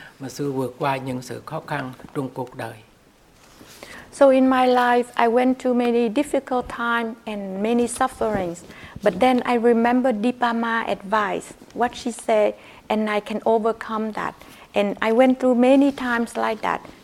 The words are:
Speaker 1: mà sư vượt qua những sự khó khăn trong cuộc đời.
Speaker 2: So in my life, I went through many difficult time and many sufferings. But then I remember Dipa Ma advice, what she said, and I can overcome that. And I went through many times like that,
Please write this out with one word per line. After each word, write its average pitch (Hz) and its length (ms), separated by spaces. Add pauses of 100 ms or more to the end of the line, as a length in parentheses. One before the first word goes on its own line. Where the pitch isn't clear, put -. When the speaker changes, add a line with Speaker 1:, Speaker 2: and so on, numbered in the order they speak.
(200)
Speaker 1:
mà 135 100
sư 143 220
vượt 131 280
qua 139 180
những 127 240
sự 117 240
khó 156 220
khăn 135 240 (220)
trong 139 160
cuộc 127 260
đời. 113 200 (1400)
Speaker 2:
So 277 160
in 262 180
my 254 200
life, 247 500
I 240 100
went 247 300
through 254 160
many 240 340
difficult 254 640
time 233 460 (100)
and 196 380
many 240 240
sufferings. 214 720 (400)
But 180 180
then 254 240
I 247 120
remember 240 580
Dipa 240 400
Ma 226 340
advice, 196 640 (200)
what 240 220
she - 160
said, 214 420 (360)
and 214 200
I 208 100
can 208 240
overcome 220 680
that. 180 240 (400)
And 202 260
I 220 100
went 254 280
through 254 160
many 269 360
times 240 460
like 226 240
that, - 200 (220)